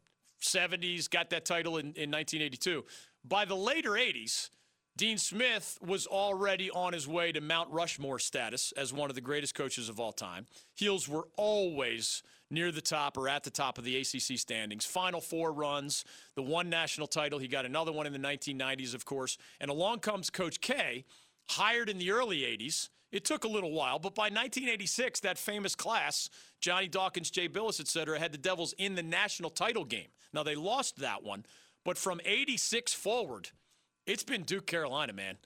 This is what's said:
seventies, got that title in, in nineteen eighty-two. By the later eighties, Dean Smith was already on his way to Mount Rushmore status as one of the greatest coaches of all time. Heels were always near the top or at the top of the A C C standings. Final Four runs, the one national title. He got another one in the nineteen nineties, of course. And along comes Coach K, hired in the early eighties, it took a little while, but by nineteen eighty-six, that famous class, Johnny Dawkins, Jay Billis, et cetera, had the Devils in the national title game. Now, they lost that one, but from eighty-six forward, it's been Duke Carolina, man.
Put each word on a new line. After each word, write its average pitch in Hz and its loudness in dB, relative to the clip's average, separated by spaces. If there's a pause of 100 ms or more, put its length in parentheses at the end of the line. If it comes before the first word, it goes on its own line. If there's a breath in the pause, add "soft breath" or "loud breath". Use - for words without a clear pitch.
(380)
seventies, 175 2
got 170 2
that 165 0
title 170 2
in, 147 -4
in 151 -2
nineteen 151 0
eighty-two. 147 0 (400 loud breath)
By 196 4
the 196 0
later 220 2
eighties, 196 0 (460 soft breath)
Dean 214 2
Smith 220 0
was 180 0
already 196 2
on 180 0
his 151 -4
way 170 2
to 151 0
Mount 160 0
Rushmore 143 -2
status 120 -2
as 135 -2
one 143 -2
of 127 -6
the 135 -4
greatest 143 -2
coaches 127 -2
of 107 -8
all 113 -2
time. 95 -8 (300 loud breath)
Heels 196 0
were 156 -2 (100)
always 160 2 (300 loud breath)
near 165 2
the 156 -4
top 147 0
or 131 2
at 143 2
the 135 -6
top 131 0
of 123 -10
the 127 0
A 135 0
C 127 -2
C 127 0
standings. 107 -2
Final 180 0
Four 165 0
runs, 143 -2 (320 loud breath)
the 139 -2
one 170 2
national 156 0
title. 147 2
He 135 -4
got 131 0
another 160 0
one 151 -2
in 143 -4
the 139 -6
nineteen 139 -2
nineties, 131 -2
of 123 -8
course. 131 -2 (200 loud breath)
And 143 -2
along 190 2
comes 202 0
Coach 170 -2
K, 156 0 (440 loud breath)
hired 226 4
in 202 -2
the 180 2
early 208 2
eighties, 117 -2 (220 soft breath)
it - -4
took 302 0
a 226 0
little 196 0
while, 143 2
but 190 -4
by 214 4
nineteen 247 0
eighty-six, 233 0
that 185 0
famous 208 -2
class, 185 0 (300 loud breath)
Johnny 180 2
Dawkins, 180 0
Jay 180 0
Billis, 202 0
et 151 -4
cetera, 156 0
had 165 0
the 147 -8
Devils 170 0
in 196 0
the 175 0
national 170 0
title 214 0
game. 110 -6 (240 loud breath)
Now, 151 0
they 151 0
lost 214 0
that 117 -4
one, 101 -6 (400 loud breath)
but 175 0
from 175 0
eighty-six 240 2
forward, 180 -2 (560 soft breath)
it's - -2
been 233 -2
Duke 190 -2
Carolina, 147 0
man. 95 -6